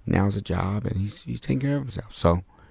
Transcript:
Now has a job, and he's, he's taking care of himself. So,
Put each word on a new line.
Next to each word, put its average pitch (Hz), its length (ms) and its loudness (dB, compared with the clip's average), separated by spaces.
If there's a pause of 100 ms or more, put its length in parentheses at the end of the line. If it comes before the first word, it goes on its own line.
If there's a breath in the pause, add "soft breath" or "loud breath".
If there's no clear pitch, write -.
Now 92 200 4
has 101 100 2
a 101 60 -2
job, 92 440 -2
and - 120 -2
he's, 101 240 -4
he's 117 200 -8
taking 135 200 0
care 143 160 0
of 135 60 -4
himself. - 320 -10
So, 87 280 4 (280 soft breath)